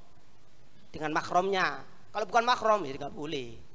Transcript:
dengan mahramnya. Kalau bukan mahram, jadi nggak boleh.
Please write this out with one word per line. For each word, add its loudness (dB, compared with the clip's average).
dengan -2
mahramnya. 4
Kalau -2
bukan 6
mahram, 4
jadi -4
nggak -6
boleh. -6